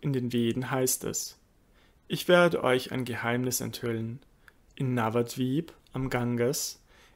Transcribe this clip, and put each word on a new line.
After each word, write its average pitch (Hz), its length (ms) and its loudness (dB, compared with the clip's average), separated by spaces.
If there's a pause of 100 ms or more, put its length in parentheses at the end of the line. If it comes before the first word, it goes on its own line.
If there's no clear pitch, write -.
in 147 120 0
den 123 200 -2
Veden 120 400 0
heißt 131 320 0
es: - 340 -6 (680)
Ich - 180 -6
werde 175 380 6
euch 127 260 2
ein 127 140 -2
Geheimnis 120 560 -2
enthüllen. 117 580 -6 (560)
In 127 200 -2
Navadvip 120 800 0 (200)
am 131 180 -4
Ganges, 120 680 -2 (340)